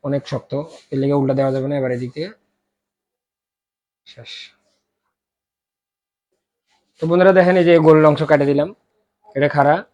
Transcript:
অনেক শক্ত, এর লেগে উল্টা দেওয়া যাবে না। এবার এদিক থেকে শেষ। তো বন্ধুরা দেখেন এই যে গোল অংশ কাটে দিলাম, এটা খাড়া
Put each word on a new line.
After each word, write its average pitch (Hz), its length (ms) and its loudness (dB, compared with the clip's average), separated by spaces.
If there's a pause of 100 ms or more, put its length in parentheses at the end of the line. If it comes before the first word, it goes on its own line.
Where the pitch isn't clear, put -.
অনেক 139 260 -6
শক্ত, - 240 -10 (380)
এর 139 80 -6
লেগে 139 140 -2
উল্টা 139 220 -2
দেওয়া 135 180 -2
যাবে 135 160 -6
না। 147 80 -6
এবার 131 140 -6
এদিক 123 240 -10
থেকে 160 140 -12 (1800)
শেষ। - 240 -20 (2750)
তো 160 80 -6
বন্ধুরা 180 260 2
দেখেন 185 240 2
এই 180 80 2
যে 170 140 4
গোল 156 260 6
অংশ 151 180 2
কাটে 143 240 0
দিলাম, 143 220 -2 (680)
এটা 139 140 -2
খাড়া 147 460 0